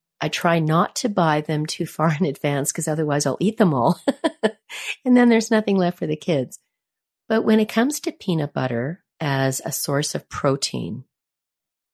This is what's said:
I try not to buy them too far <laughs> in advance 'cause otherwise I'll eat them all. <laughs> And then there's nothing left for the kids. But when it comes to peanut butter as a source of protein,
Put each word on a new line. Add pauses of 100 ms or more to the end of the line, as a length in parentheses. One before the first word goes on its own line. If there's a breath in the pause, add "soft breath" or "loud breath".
(220)
I
try
not
to
buy
them
too
far
<laughs>
in
advance
'cause
otherwise
I'll
eat
them
all.
<laughs> (960 loud breath)
And
then
there's
nothing
left
for
the
kids. (680)
But
when
it
comes
to
peanut
butter (160)
as
a
source
of
protein, (880)